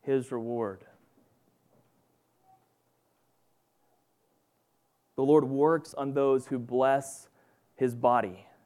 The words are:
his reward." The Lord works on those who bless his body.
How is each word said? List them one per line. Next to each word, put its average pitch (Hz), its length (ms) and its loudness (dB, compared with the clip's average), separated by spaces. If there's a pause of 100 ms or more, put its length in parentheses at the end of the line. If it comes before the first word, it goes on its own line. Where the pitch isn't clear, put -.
his 135 300 -2
reward." 117 540 -6 (4000)
The 131 80 -2
Lord 147 220 6
works 147 480 0
on 139 220 -6
those 135 320 2
who 135 100 -4
bless 127 720 -2 (460)
his 123 200 -2
body. 117 520 0 (180)